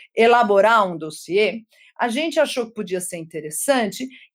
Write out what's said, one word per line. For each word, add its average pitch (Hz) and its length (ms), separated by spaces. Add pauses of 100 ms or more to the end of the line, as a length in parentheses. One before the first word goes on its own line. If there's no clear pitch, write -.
(140)
elaborar 220 720
um 175 120
dossiê, 180 680 (340)
a 240 120
gente 311 320
achou 254 240
que 226 80
podia 185 260
ser 180 180
interessante 170 880 (300)